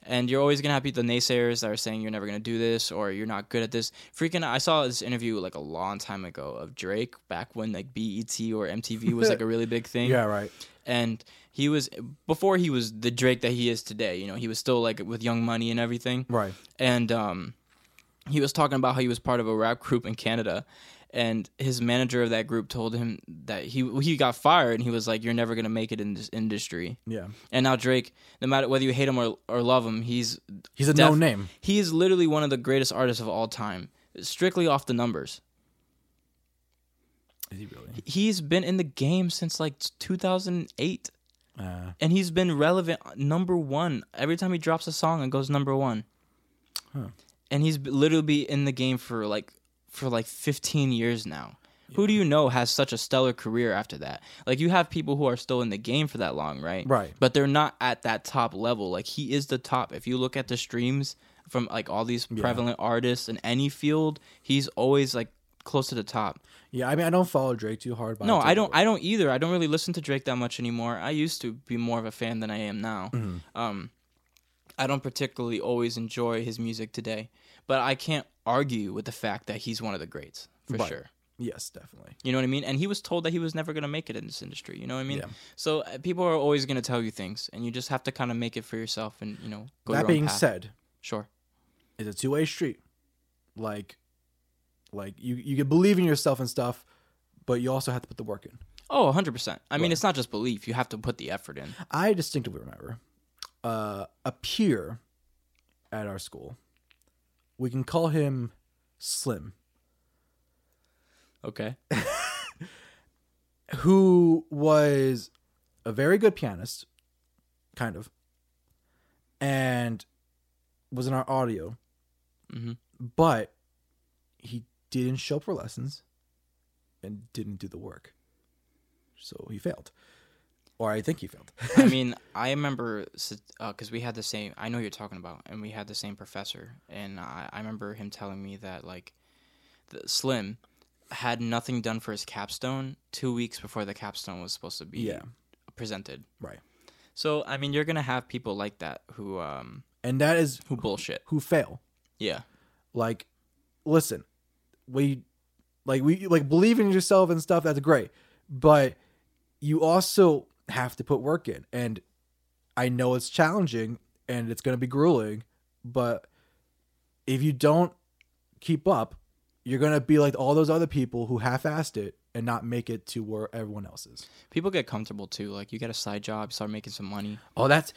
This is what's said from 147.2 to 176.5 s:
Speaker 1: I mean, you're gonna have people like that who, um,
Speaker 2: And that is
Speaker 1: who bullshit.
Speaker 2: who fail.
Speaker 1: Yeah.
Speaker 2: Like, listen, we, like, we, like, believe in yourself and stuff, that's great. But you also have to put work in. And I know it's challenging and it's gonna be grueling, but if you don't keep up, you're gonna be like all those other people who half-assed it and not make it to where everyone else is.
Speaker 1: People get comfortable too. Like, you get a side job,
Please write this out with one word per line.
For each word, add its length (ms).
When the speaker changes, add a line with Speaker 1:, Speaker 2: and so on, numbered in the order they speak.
Speaker 1:
I 100
mean, 160
you're 120
gonna 180
have 240
people 280
like 240
that 220
who, 260
um, 440
Speaker 2:
And 180
that 160
is 300
Speaker 1:
who 80
bullshit. 500
Speaker 2:
who 140
fail. 420
Speaker 1:
Yeah. 240
Speaker 2:
Like, 340
listen, 380
we, 360
like, 160
we, 260
like, 200
believe 320
in 120
yourself 380
and 120
stuff, 220
that's 180
great. 280
But 460
you 220
also 640
have 260
to 80
put 180
work 280
in. 240
And 260
I 100
know 280
it's 140
challenging 680
and 200
it's 120
gonna 160
be 100
grueling, 560
but 420
if 160
you 100
don't 380
keep 260
up, 280
you're 140
gonna 200
be 200
like 160
all 200
those 140
other 180
people 380
who 140
half-assed 580
it 200
and 120
not 180
make 260
it 180
to 160
where 300
everyone 320
else 200
is. 240
Speaker 1:
People 200
get 160
comfortable 400
too. 240
Like, 220
you 60
get 100
a 40
side 300
job, 300